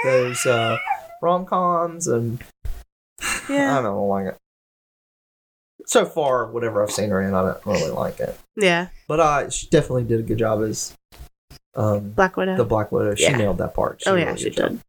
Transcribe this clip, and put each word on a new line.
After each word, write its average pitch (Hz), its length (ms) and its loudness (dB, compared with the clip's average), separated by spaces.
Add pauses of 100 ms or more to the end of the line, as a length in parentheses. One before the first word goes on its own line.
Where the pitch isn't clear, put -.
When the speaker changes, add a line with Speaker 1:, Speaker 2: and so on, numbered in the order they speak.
Speaker 1:
those, 127 420 2
uh, 113 320 2 (420)
rom-coms 175 840 0
and 117 360 -2 (1040)
Speaker 2:
Yeah. 277 300 2
Speaker 1:
I 127 40 0
don't 101 260 -2
like 98 200 0
it. - 80 -8 (1500)
So 214 200 4
far, 127 400 0
whatever 113 360 0
I've 104 100 0
seen 98 180 -2
her 95 100 2
in, 98 140 0
I 92 80 2
don't - 240 -4
really 87 240 0
like - 300 -4
it. - 180 -6 (180)
Speaker 2:
Yeah. 180 320 2 (200)
Speaker 1:
But, 156 120 0
uh, 147 300 2
she - 180 -6
definitely 131 360 2
did 113 160 0
a - 20 -2
good 113 160 -2
job 110 240 2
as, - 320 -4 (800)
um, 104 380 0
Speaker 2:
Black 185 240 2
Widow. 185 200 -2
Speaker 1:
the 120 80 2
Black 110 280 0
Widow. 101 240 0
She - 80 2
Speaker 2:
Yeah. - 120 4
Speaker 1:
nailed 101 220 2
that 85 160 -4
part. - 280 -2
She - 60 0
Speaker 2:
Oh, 196 60 4
Speaker 1:
did 180 80 4
a - 20 2
Speaker 2:
yeah, 123 80 -4
Speaker 1:
really 90 100 -6
Speaker 2:
she - 80 -2
Speaker 1:
good - 60 -6
job. - 140 2 (180)